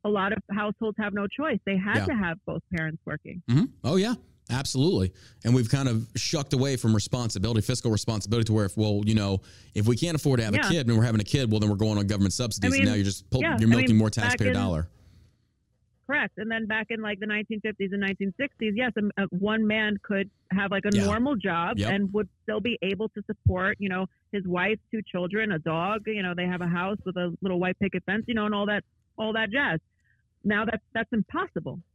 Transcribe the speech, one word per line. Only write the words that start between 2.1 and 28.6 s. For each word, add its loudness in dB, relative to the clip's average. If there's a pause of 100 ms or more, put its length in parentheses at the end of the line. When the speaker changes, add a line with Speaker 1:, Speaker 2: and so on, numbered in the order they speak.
Speaker 1:
have -2
both -6 (140)
parents -6
working. -10
Speaker 2:
Mm-hmm. 4 (200)
Oh, 0
yeah. 2 (340)
Absolutely. 0 (320)
And 4
we've 4
kind 2
of -2 (100)
shucked -2
away 2
from 2
responsibility, 2
fiscal 0
responsibility, 2
to 2
where, 4
if, -4
well, 2
you 4
know, 4 (340)
if 2
we 6
can't 0
afford 2
to 2
have 0
Speaker 1:
Yeah. 2
Speaker 2:
a 0
kid 2
and 4
we're 6
having 4
a -2
kid, 2
well, 4
then 4
we're 2
going 2
on 2
government 2
subsidies, -2
Speaker 1:
I 2
Speaker 2:
and 4
now 4
Speaker 1:
mean, 2
Speaker 2:
you're 2
just -4
pull-, 2
Speaker 1:
yeah, 0
Speaker 2:
you're 6
Speaker 1:
I 8
Speaker 2:
milking 6
Speaker 1:
mean, 6
Speaker 2:
more 6
Speaker 1:
back 0
Speaker 2:
taxpayer 2
Speaker 1:
in 0
Speaker 2:
dollar. 0 (1160)
Speaker 1:
Correct. -2
And -6
then -4
back -2
in, -4
like, -4
the -6
nineteen -4
fifties -4
and -2
nineteen -2
sixties, -4
yes, 0
a, -2
a, -2
one 0
man 0
could -2 (220)
have, 0
like, -2
a 2
Speaker 2:
Yeah. 2
Speaker 1:
normal 0
job -2
Speaker 2:
Yep. 0
Speaker 1:
and 0
would -2 (160)
still -2
be -4
able -2
to -10
support, 0
you -2
know, -2 (240)
his -4
wife, 0 (140)
two -4 (100)
children, -2
a -2
dog, -2
you -4
know, -4
they -4
have -4
a -2
house -2
with -6
a -4
little -2
white 0
picket -2
fence, -2
you -2
know, 0
and -2
all -2